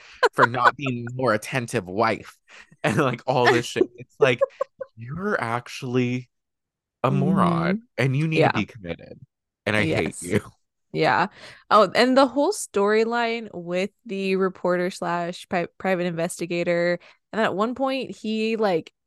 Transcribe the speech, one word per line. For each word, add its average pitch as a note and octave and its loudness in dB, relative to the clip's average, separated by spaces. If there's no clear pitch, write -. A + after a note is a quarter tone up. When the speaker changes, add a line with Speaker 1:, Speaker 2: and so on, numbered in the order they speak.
Speaker 1:
for C3 4
not A#2+ 2
being B2 -4
a B2 -10
more B2+ 2
attentive A2+ -2
wife?" G#2+ -2
<laughs> - -14
And, D3+ 0
like, B2+ 0
all B2+ 4
this - 4
shit. - 0
It's - -20
like, B2+ 4
Speaker 2:
<laughs> - -18
Speaker 1:
you're E3 -6
actually B2 -2
a - 2
Speaker 2:
Mm-hmm. G3 0
Speaker 1:
moron F#3 2
and B2+ 2
you D3+ 0
need D#3 2
Speaker 2:
Yeah. D3+ 4
Speaker 1:
to - -2
be G#2 -2
committed. - -14
And G#2+ 2
I G#2+ 2
hate - -2
Speaker 2:
Yes. - -16
Speaker 1:
you. F2 -2
<laughs> - -20
Speaker 2:
Yeah. D#3 0
Oh, G3+ 6
and B3+ 4
the C#4 8
whole C#4+ 2
storyline A3+ 0
with F3 -4
the F#3+ -2
reporter F3+ 0
slash F3 -6
pri-, F3 -2
private F3+ 0
investigator F3 -2
and G3+ -2
then A3 2
at C#3+ -2
one A3+ -2
point, C4 -4
he, A3 -2
like, F#3+ 0